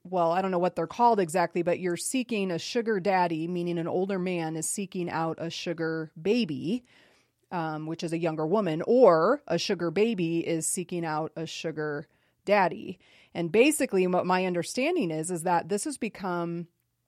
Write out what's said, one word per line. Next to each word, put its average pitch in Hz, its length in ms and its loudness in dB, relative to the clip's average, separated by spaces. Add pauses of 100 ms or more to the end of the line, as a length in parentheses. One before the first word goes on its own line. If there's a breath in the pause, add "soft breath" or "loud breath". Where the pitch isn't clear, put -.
well, 175 280 0
I 185 120 2
don't 190 80 -2
know 175 80 0
what 175 160 0
they're 165 100 -2
called 233 340 4
exactly, 170 440 0
but 170 160 0
you're 175 180 -2
seeking 214 540 -2
a 165 80 -2
sugar 220 400 -2
daddy, 175 480 0
meaning 175 320 -2
an 165 80 -4
older 185 320 -2
man 170 360 -2
is 160 140 -6
seeking 185 400 -6
out 160 320 -4
a 165 80 -6
sugar 160 640 -6 (100)
baby, 190 640 -2 (640 soft breath)
um, 156 360 -6
which 165 160 -6
is 165 100 -4
a 165 60 -2
younger 160 260 0
woman, 165 400 0
or 220 640 8
a 170 100 0
sugar 170 320 -2
baby 175 580 0
is 160 200 -2
seeking 175 360 -4
out 156 320 -4
a 160 120 -8
sugar 151 600 -6 (380)
daddy. 190 540 0 (340 soft breath)
And 170 180 -4
basically 233 540 4
what 180 220 2
my 185 180 2
understanding 196 640 -2
is, 160 220 -4
is 165 120 -4
that 175 240 0
this 202 180 -4
has 285 120 -8
become 175 680 -6 (400)